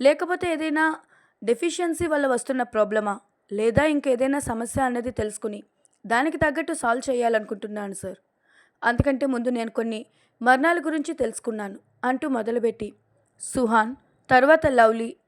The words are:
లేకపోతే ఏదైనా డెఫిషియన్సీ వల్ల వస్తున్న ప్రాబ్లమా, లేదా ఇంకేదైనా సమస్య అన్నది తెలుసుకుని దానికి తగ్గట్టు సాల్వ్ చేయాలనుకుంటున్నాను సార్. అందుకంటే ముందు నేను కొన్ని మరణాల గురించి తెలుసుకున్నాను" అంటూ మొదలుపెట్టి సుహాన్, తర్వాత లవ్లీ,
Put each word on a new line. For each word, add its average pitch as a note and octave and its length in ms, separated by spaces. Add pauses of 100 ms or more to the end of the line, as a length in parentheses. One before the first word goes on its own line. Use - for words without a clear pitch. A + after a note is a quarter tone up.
లేకపోతే E4+ 520
ఏదైనా D#4 440 (480)
డెఫిషియన్సీ E4 640
వల్ల D4 200
వస్తున్న B3+ 360
ప్రాబ్లమా, G#3 580 (320)
లేదా A3 320
ఇంకేదైనా C#4 540
సమస్య A#3+ 440
అన్నది B3 280
తెలుసుకుని G#3+ 520 (440)
దానికి C#4 300
తగ్గట్టు D4+ 360
సాల్వ్ B3+ 380
చేయాలనుకుంటున్నాను G#3+ 840
సార్. F#3+ 240 (680)
అందుకంటే B3 420
ముందు A#3+ 220
నేను A3+ 220
కొన్ని A3+ 360 (360)
మరణాల C4+ 360
గురించి D#4 360
తెలుసుకున్నాను" A3 640 (260)
అంటూ C4 240
మొదలుపెట్టి A3+ 640 (480)
సుహాన్, A#3 540 (360)
తర్వాత D4 360
లవ్లీ, A3+ 500 (120)